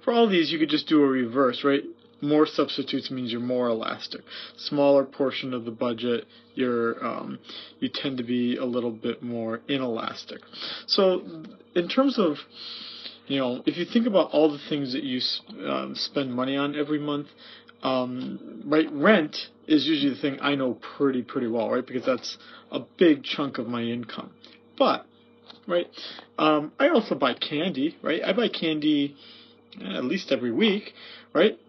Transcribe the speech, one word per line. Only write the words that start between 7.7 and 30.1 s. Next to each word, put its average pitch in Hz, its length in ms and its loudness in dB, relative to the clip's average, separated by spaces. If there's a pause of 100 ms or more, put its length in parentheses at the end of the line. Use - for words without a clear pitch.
you 131 120 -2
tend 135 260 -4
to 120 60 -4
be 123 340 0
a 135 60 -4
little 120 260 -2
bit 113 320 -6
more 117 460 -6
inelastic. 131 720 -4 (460)
So, 190 360 4 (520)
in 175 140 0
terms 262 300 2
of, 160 180 4 (920)
you 139 120 -2
know, 127 260 -2
if 151 140 0
you 170 80 -4
think 233 200 2
about 185 260 4
all 151 200 6
the 143 160 -8
things 139 240 -2
that 143 100 -4
you 127 160 -4
s-, - 220 -4 (260)
um, 135 300 -4
spend 131 380 -4
money 131 220 -2
on 143 200 -2
every 147 220 -2
month, 147 300 -4 (540)
um, 127 840 -4
right, 151 260 4
rent 156 560 2 (180)
is 143 200 4
usually 143 260 2
the 120 80 -8
thing 139 220 -2
I 143 140 0
know 127 180 0
pretty, 135 480 -2
pretty 123 240 -4
well, 113 240 0
right? 123 160 0
Because 123 180 -6
that's 127 320 -2 (340)
a 135 100 -4 (180)
big 151 260 8
chunk - 320 -4
of 120 100 -4
my 120 160 -4
income. 117 480 -6 (460)
But, 220 300 2 (600)
right, 175 200 0 (520)
um, 151 400 2
I 285 100 4
also 240 260 2
buy 127 200 0
candy, 170 680 -2
right? 160 220 -2
I - 80 0
buy 214 160 2
candy, 151 680 0 (640)
eh, 98 160 -8
at - 80 -4
least 170 280 -2